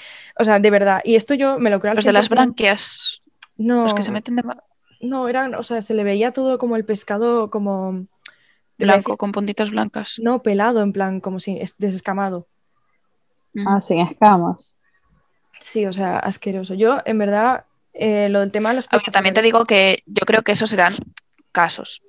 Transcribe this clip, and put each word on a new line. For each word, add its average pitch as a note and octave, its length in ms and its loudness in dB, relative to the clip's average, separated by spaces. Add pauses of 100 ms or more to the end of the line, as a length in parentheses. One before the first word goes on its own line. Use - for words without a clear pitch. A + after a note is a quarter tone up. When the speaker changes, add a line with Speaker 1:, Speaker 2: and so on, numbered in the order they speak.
(380)
Speaker 1:
o A3+ 60 2
sea, G#3+ 140 4
de G#3 120 6
verdad, G3 340 4
y A3+ 100 2
esto A3+ 200 2
yo C4+ 240 0
me A#3 120 2
lo G3+ 80 2
creo G#3 120 -2
al A3 60 -2
Speaker 2:
Los G#3 100 0
de G#3 60 4
las G#3 140 4
Speaker 1:
cien - 40 -4
por A#3 80 0
cien. B3+ 80 6
Speaker 2:
branquias, - 760 -2 (340)
Speaker 1:
No. A#3 280 0
Speaker 2:
los G#3+ 100 2
que G#3 80 -2
se G#3 80 -6
meten A3 240 -6
de A#3+ 80 -2
ma- A#3+ 220 -12 (360)
Speaker 1:
No, B3+ 280 -4
eran, B3+ 260 -2
o A#3 80 -8
sea, A#3 200 -6
se A3 120 -4
le G#3+ 100 0
veía G3+ 280 0
todo C4 260 0
como A#3 160 -2
el A3 100 -2
pescado A3 680 -2
como G3 420 -4
de F#3 140 -8 (720)
Speaker 2:
Blanco, G3 240 4
Speaker 1:
parecía G#3 160 -4
Speaker 2:
con G3+ 140 -4
puntitas G#3 380 -4
blancas. G#3+ 500 -6
Speaker 1:
No, A#3+ 220 0
pelado, G#3+ 400 2
en G3+ 100 0
plan, F#3+ 280 -4
como F#3 180 -8
si F#3 200 -8
es - 200 -10
desescamado. F#3+ 680 -4 (1040)
Speaker 2:
Ujú. G3+ 140 -6
Speaker 3:
Ah, G3 120 2
sin F3 180 -2
escamas. F3 800 2 (840)
Speaker 1:
Sí, - 240 -4
o F#3+ 80 -2
sea, F3+ 260 -2
asqueroso. F#3+ 560 -6
Yo, A3 300 2
en A3 140 -2
verdad, G#3 480 0 (260)
eh, G#3 380 0
lo G3+ 100 2
del G3 120 -2
tema G#3+ 180 -2
de B3 60 0
los B3+ 140 -4
Speaker 2:
A - 60 4
ver, G3+ 60 2 (100)
también F#3+ 220 2
te A3 80 2
Speaker 1:
pescadores - 20 4
Speaker 2:
digo A3+ 220 4
que F#3+ 400 4
yo G#3 180 -2
creo A3 180 2
que G#3 100 0
esos G#3+ 180 0
serán F3+ 240 2 (560)
casos, - 580 -4